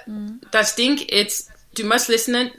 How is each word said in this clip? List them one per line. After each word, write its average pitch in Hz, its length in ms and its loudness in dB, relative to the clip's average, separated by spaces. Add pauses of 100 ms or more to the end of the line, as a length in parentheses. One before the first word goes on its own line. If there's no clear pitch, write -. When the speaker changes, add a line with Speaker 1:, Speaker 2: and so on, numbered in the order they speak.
Speaker 1:
Mhm. 214 340 -12 (120)
Speaker 2:
das 214 240 2
Ding 262 220 2
ist, - 520 -2 (260)
du 226 80 2
musst 233 240 2
listenen 240 500 0